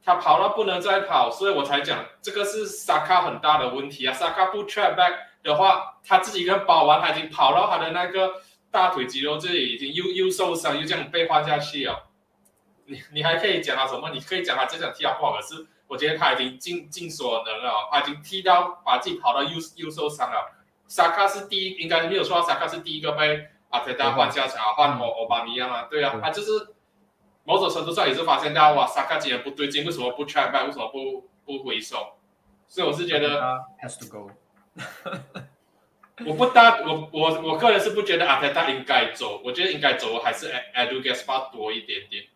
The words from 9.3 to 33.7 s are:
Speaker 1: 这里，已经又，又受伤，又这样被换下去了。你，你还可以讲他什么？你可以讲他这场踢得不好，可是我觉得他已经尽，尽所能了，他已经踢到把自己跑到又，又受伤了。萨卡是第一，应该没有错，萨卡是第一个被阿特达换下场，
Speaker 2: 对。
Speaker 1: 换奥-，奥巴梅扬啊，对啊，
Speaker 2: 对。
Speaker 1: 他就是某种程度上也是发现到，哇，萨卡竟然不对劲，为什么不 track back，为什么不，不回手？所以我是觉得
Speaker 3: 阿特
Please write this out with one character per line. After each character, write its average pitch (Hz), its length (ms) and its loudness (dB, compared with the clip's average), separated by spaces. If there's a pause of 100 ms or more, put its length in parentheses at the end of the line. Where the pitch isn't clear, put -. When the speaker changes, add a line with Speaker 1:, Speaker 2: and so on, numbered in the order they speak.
Speaker 1:
这 175 140 -6
里， 131 240 0
已 - 20 -10
经 139 160 -8
又， 175 140 -4
又 185 240 0
受 175 240 0
伤， 151 240 -2
又 151 80 -6
这 175 100 -2
样 - 140 -8
被 165 160 0
换 151 180 2
下 151 140 0
去 147 260 -6
了。 - 220 -6 (800)
你， 135 120 -14 (140)
你 151 100 -4
还 165 140 2
可 - 100 0
以 185 140 2
讲 139 160 -4
他 135 100 0
什 - 120 -4
么？ 156 100 -8
你 - 100 -8
可 - 160 -8
以 180 80 -2
讲 - 140 -2
他 135 80 2
这 165 140 -6
场 160 160 -4
踢 - 80 -10
得 143 160 0
不 147 80 0
好， - 80 2
可 - 80 -6
是 160 240 -14 (200)
我 139 80 -10
觉 143 140 -2
得 156 80 0
他 156 160 2
已 127 60 0
经 127 200 -4
尽， 175 300 -10
尽 170 220 -12
所 117 340 -4
能 113 180 -8
了， 123 80 -2 (200)
他 143 100 2
已 135 40 -2
经 147 180 -8
踢 190 180 -8
到 180 420 4
把 - 140 2
自 - 140 -4
己 - 80 -6
跑 - 160 2
到 139 80 0
又， 165 160 -4 (180)
又 160 140 -10
受 151 180 -4
伤 127 220 -4
了。 - 240 -6 (320)
萨 165 240 4
卡 196 160 2
是 196 220 -4
第 190 180 -4
一， 185 160 -8
应 165 40 -6
该 165 200 2
没 180 80 -2
有 180 80 2
错， 175 180 2
萨 - 140 2
卡 170 120 -2
是 - 140 -6
第 160 160 -10
一 156 60 -10
个 151 100 -2
被 151 340 0 (220)
阿 135 120 -2
特 131 120 -6
达 135 200 0
换 135 200 4
下 139 140 0
场， 123 100 -6
Speaker 2:
对。 110 200 0
Speaker 1:
换 143 220 4
奥-， 117 120 -4
奥 113 160 -4
巴 117 180 0
梅 117 100 -10
扬 127 160 -4
啊， 120 200 -6
对 147 120 0
啊， 139 100 0
Speaker 2:
对。 110 100 -6
Speaker 1:
他 - 80 -2
就 208 100 -6
是 214 100 -6 (920)
某 175 140 4
种 185 100 2
程 165 160 -4
度 165 60 -6
上 170 160 0
也 135 60 2
是 165 120 -2
发 143 140 2
现 147 140 -2
到， 151 220 6
哇， 131 120 2
萨 - 180 -2
卡 160 120 -2
竟 143 180 -2
然 123 80 -6
不 139 80 -8
对 139 180 -4
劲， 147 180 -4
为 170 40 -4
什 - 80 -6
么 127 140 -2
不 147 140 -6
track 131 260 0
back， 139 140 0
为 143 40 -6
什 139 80 -10
么 - 100 -6
不， 135 380 -8 (200)
不 135 180 -10
回 160 160 -4
手？ - 340 -10 (520)
所 180 180 -4
以 - 20 2
我 143 60 2
是 170 140 -4
觉 151 120 0
得 143 220 0
Speaker 3:
阿 127 180 -2
特 127 60 -10 (160)